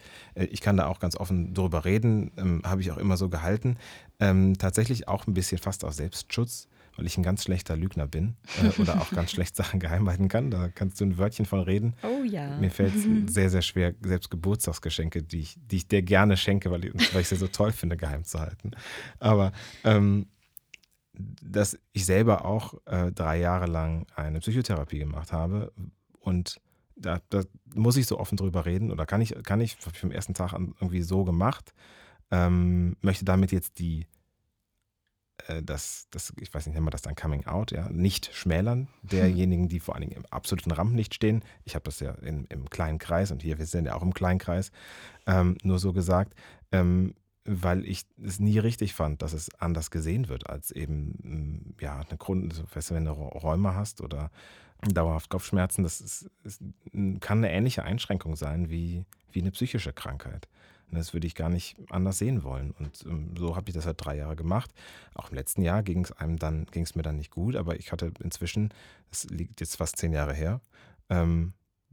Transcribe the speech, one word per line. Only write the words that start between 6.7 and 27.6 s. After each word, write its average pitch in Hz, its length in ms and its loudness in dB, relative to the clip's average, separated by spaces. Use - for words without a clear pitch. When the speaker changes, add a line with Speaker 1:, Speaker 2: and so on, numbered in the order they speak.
Speaker 1:
weil 78 120 -6
ich 85 100 -2
ein 92 60 2
ganz 95 200 2
schlechter 90 320 -2
Lügner 80 320 -2
bin, 82 280 -2
äh, 208 140 6
oder - 220 4
auch - 100 -4
ganz 85 200 0
Speaker 2:
<laughs> - 20 -8
Speaker 1:
schlecht - 240 -2
Sachen 98 240 0
geheim 87 260 2
halten 92 220 2
kann. 127 200 0
Da 90 200 0
kannst 95 320 -2
du 101 40 4
ein 92 120 2
Wörtchen 104 280 0
von 98 160 0
reden. 104 420 2
Speaker 2:
Oh 254 200 0
ja. 147 360 -4
Speaker 1:
Mir 95 120 2
fält's 101 320 2
Speaker 2:
<laughs> 107 300 2
Speaker 1:
sehr, 95 160 6
sehr 90 140 4
schwer, 90 380 2
selbst 92 280 0
Geburtstagsgeschenke, 82 920 -2
die 80 180 -4
ich, - 180 -10
die - 180 -2
ich - 120 -2
dir 101 140 6
gerne 95 340 8
schenke, 95 340 2
weil, 87 220 -2
weil 95 100 4
ich 87 60 0
sie 98 80 2
so 92 120 0
toll 104 260 2
finde, 85 240 -2
geheim 71 260 -4
zu - 160 -6
halten. 85 320 -6
Aber, 101 320 6
ähm, 101 440 6
dass 101 640 -2
ich 98 140 0
selber 95 400 6
auch, 104 280 -2
äh, 90 260 0
drei 82 280 0
Jahre 87 280 2
lang 80 480 0
eine 78 240 -2
Psychotherapie 101 600 -2
gemacht 76 320 -6
habe 87 400 -2
und 90 400 -2
da, 87 240 -4
da 101 140 2